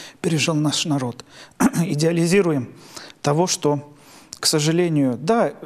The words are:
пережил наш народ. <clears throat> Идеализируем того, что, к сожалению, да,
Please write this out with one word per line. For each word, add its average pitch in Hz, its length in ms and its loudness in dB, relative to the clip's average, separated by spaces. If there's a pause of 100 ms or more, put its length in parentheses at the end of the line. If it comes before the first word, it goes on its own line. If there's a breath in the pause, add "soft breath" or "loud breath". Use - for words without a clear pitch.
(200 loud breath)
пережил 165 340 -2
наш 151 300 0
народ. 139 400 -4 (340 loud breath)
<clears throat> - 260 2
Идеализируем 165 920 0 (480 loud breath)
того, 151 240 2
что, 147 480 -2 (440 loud breath)
к - 80 -4
сожалению, 156 720 2
да, 175 380 0 (120)